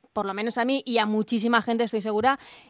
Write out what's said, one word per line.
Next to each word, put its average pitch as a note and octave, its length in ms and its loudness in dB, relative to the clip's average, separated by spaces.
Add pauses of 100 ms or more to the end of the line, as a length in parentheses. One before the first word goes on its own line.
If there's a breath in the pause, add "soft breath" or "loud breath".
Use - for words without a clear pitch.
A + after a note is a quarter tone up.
(120)
por G3+ 140 -2
lo G3 60 -4
menos A3 260 -4
a A#3 60 2
mí C4+ 220 0
y A#3 120 2
a G#3+ 80 2
muchísima A3 540 2
gente A#3 220 0
estoy A3 200 -2
segura, G#3+ 360 0 (320 loud breath)